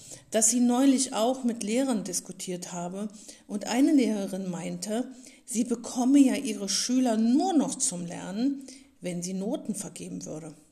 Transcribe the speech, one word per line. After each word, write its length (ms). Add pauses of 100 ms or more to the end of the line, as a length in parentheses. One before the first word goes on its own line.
(320)
dass 180
sie 120
neulich 520
auch 300
mit 180
Lehrern 420
diskutiert 720
habe 340 (400)
und 200
eine 260
Lehrerin 560
meinte, 580 (380)
sie 180
bekomme 540
ja 180
ihre 340
Schüler 480
nur 360
noch 220
zum 280
Lernen, 600 (340)
wenn 220
sie 140
Noten 400
vergeben 500
würde. 300 (160)